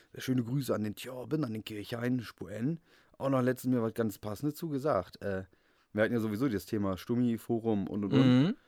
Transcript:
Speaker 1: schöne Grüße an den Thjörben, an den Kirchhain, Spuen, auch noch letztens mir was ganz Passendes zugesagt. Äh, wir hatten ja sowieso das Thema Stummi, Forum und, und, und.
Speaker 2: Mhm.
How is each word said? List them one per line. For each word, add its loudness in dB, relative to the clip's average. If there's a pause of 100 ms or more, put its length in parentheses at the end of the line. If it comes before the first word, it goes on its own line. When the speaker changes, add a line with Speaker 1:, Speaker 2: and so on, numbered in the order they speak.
(160)
Speaker 1:
schöne 0
Grüße 0
an 0
den -2
Thjörben, -4
an -4
den -6
Kirchhain, -4
Spuen, -6 (380)
auch -2
noch 4
letztens 2
mir 2
was 0
ganz -2
Passendes -4
zugesagt. -2
Äh, -4 (480)
wir 2
hatten 2
ja 2
sowieso 0
das 0
Thema 0
Stummi, 0
Forum 0
und, -4
und, 0
und. 8
Speaker 2:
Mhm. 2 (120)